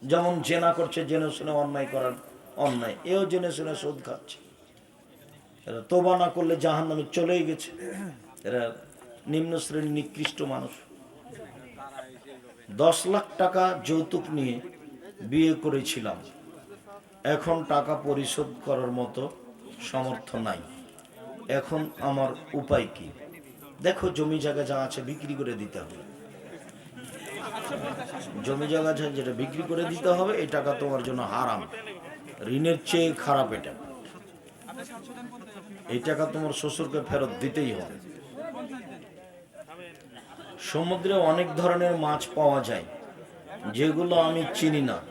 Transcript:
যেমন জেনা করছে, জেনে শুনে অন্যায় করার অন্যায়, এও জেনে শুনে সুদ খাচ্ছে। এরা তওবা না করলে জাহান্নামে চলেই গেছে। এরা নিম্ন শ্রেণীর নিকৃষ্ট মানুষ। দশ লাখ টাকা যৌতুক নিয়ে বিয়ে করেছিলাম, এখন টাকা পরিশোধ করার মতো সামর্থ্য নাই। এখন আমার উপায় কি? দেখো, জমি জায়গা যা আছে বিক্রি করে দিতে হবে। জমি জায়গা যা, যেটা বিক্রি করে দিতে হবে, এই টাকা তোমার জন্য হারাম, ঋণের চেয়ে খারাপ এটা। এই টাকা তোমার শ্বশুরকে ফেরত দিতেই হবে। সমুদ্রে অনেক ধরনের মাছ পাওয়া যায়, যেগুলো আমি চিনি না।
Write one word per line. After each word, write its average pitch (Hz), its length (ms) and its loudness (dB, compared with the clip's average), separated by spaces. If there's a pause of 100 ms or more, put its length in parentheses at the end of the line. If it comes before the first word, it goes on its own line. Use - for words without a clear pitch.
যেমন 170 380 4
জেনা 170 300 4
করছে, 165 320 0
জেনে 156 260 2
শুনে 156 200 -6
অন্যায় 143 420 2
করার 127 200 0 (440)
অন্যায়, 123 380 0 (100)
এও 190 220 4
জেনে 180 260 0
শুনে 156 220 -4
সুদ 143 300 -6
খাচ্ছে। - 340 -10 (1300)
এরা 113 180 -6
তওবা 180 300 8
না 175 100 6
করলে 165 280 2
জাহান্নামে 156 460 2 (100)
চলেই 175 300 4
গেছে। 156 300 -4 (720)
এরা 117 280 0 (540)
নিম্ন 165 320 0
শ্রেণীর 151 320 -2
নিকৃষ্ট 147 520 -4
মানুষ। 131 280 -4 (2000)
দশ 156 360 6
লাখ 202 160 4 (160)
টাকা 185 460 4
যৌতুক 160 460 2
নিয়ে 131 300 0 (600)
বিয়ে 156 340 6
করেছিলাম, 135 640 -2 (1080)
এখন 151 440 2
টাকা 147 260 2
পরিশোধ 143 520 0 (180)
করার 127 260 2
মতো 123 400 -2 (520)
সামর্থ্য 131 560 -4
নাই। 107 200 -2 (920)
এখন 139 320 0 (200)
আমার 139 300 2 (300)
উপায় 127 260 2 (100)
কি? 80 120 -12 (760)
দেখো, 185 240 2 (100)
জমি 156 280 2
জায়গা 143 260 0
যা 139 60 0 (100)
আছে 131 140 -6 (100)
বিক্রি 147 300 -6
করে 123 220 -2
দিতে 101 200 -8
হবে। 78 160 -14 (2500)
জমি 139 260 0
জায়গা 156 260 2
যা, 151 80 -2 (100)
যেটা 127 240 -2
বিক্রি 139 300 -4
করে 170 220 0
দিতে 180 260 2
হবে, 190 140 2 (100)
এই 147 140 -2
টাকা 143 140 0 (100)
তোমার 135 260 0
জন্য 127 140 -2 (120)
হারাম, 113 300 0 (960)
ঋণের 165 220 4 (100)
চেয়ে 165 220 6 (140)
খারাপ 135 240 4 (100)
এটা। - 140 -8 (2250)
এই 120 200 0
টাকা 156 160 2 (100)
তোমার 156 260 -2
শ্বশুরকে 147 480 -2
ফেরত 135 240 2 (100)
দিতেই 135 360 0
হবে। 87 180 -8 (2750)
সমুদ্রে 180 440 2 (160)
অনেক 175 180 6 (120)
ধরনের 175 340 6 (100)
মাছ 147 180 2 (140)
পাওয়া 143 220 8 (100)
যায়, 98 180 -2 (880)
যেগুলো 156 380 4 (140)
আমি 165 140 2 (160)
চিনি 151 320 4
না। 113 80 -2 (120)